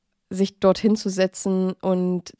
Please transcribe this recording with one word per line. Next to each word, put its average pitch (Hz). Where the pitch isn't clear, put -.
sich 196
dorthin 202
zu 214
setzen 190
und 180